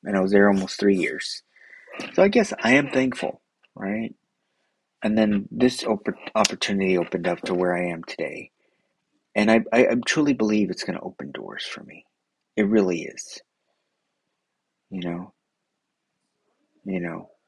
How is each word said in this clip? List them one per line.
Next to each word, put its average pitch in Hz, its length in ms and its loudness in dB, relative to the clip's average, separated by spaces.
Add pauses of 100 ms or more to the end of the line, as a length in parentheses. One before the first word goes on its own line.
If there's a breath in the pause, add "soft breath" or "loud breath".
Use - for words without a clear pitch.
and 101 140 -2
I - 20 4
was 95 140 2
there 101 160 8
almost 98 280 -2
three 98 200 4
years. - 440 -6 (720 loud breath)
So - 80 4
I 190 60 8
guess 202 240 4 (100)
I 120 120 4
am 139 160 4
thankful, - 520 -2 (340)
right? 107 380 -6 (880)
And 107 160 0
then 104 340 2
this 123 340 2
op-, 107 240 -2 (260)
opportunity 98 640 0
opened 87 320 -2
up 87 140 -2
to 92 100 -4
where 90 200 0
I 87 180 -2
am 82 120 -10
today. - 480 -10 (840)
And 107 140 2
I, 113 120 6 (100)
I, 120 160 6
I 120 80 2 (100)
truly 147 280 2
believe 107 360 2
it's - 140 -6
gonna - 180 -6
open - 300 -12
doors - 340 -12
for - 180 -12
me. - 220 -20 (520)
It 104 100 2
really 92 360 2
is. - 380 -16 (1500)
You 98 100 -10
know? 87 340 -10 (1500)
You 95 160 -6
know? 85 300 -10 (180)